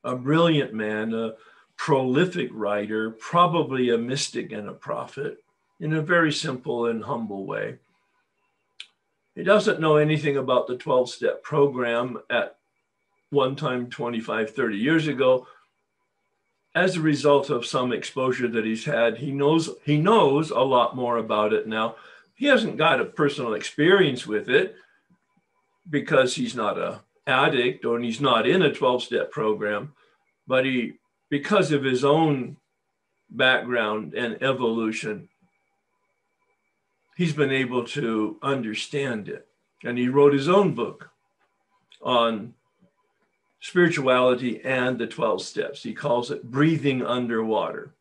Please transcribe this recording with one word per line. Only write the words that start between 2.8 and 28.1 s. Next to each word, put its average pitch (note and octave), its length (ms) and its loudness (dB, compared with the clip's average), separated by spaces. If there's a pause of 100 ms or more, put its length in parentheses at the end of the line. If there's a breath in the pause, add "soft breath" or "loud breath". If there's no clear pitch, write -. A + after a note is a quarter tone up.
probably D3 760 2
a A#2 80 2
mystic A#2 540 -6
and G#2 160 -10
a F#2+ 60 -12
prophet - 640 -10 (420)
in D#3 140 -2
a D#3 80 0
very E3 300 2
simple B2+ 560 -4
and A2+ 180 -4
humble G2+ 400 -8
way. G#2 320 -6 (1600)
He - 100 -12
doesn't G3 360 2
know D#3 160 4
anything D3+ 400 2
about B2+ 320 0
the B2 80 -4
twelve-step B2+ 680 -2
program B2 800 0 (100)
at - 280 -2 (720)
one B2+ 260 0
time, B2 340 -4
twenty-five, A2+ 640 -6
thirty A2+ 240 -4
years D3+ 300 2
ago. B2+ 400 2 (1300 loud breath)
As F3 220 2
a D#3+ 40 -2
result C#3+ 480 4
of A#2+ 160 -2
some B2 280 -2
exposure B2+ 560 -2
that A2+ 160 -2
he's A2+ 180 -4
had, A#2 340 0
he C3+ 140 -6
knows, D3 380 2 (160)
he D3 120 2
knows D#3 520 4
a A#2 100 0
lot C3 380 2
more A#2+ 200 0
about G#2+ 360 0
it G#2+ 140 -2
now. A2 280 -4 (400 loud breath)
He C#4+ 120 -2
hasn't A3 300 2
got D3+ 220 2
a - 60 -2
personal C3 480 -2
experience D3+ 760 2
with G#2 220 -4
it D#3+ 260 2 (1120 soft breath)
because C3 460 2
he's B2 200 -4
not G2+ 240 -2
an F2 160 -6 (320)
addict C3 580 0
or A#2 140 0
he's A#2 200 -4